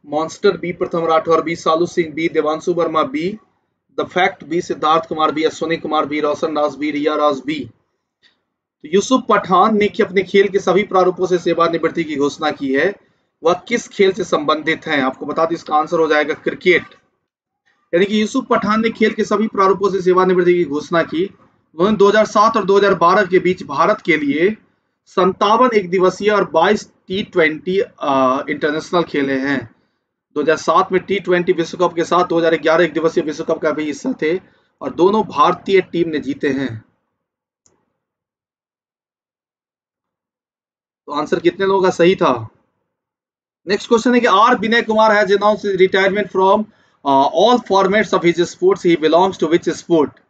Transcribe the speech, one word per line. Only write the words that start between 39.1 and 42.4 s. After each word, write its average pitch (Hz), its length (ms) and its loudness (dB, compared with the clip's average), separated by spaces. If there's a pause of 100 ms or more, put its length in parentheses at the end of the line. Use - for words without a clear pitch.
तो 143 60 -14
आंसर 151 280 -2
कितने 170 260 0
लोगों 190 180 2
का 185 60 4
सही 180 260 2
था? 123 340 0 (1160)